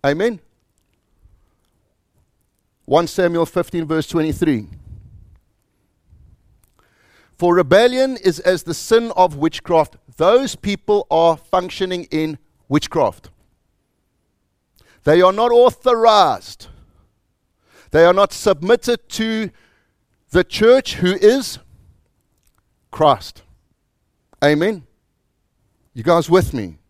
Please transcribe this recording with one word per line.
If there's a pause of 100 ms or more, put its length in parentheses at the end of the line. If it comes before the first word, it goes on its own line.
Amen? (2500)
One
Samuel
fifteen,
verse
twenty-three. (2750)
"For
rebellion
is
as
the
sin
of
witchcraft." (200)
Those
people
are
functioning
in (300)
witchcraft. (1700)
They
are
not
authorized. (1200)
They
are
not
submitted
to (800)
the
church,
who
is (1300)
Christ. (1000)
Amen? (1040)
You
guys
with
me? (120)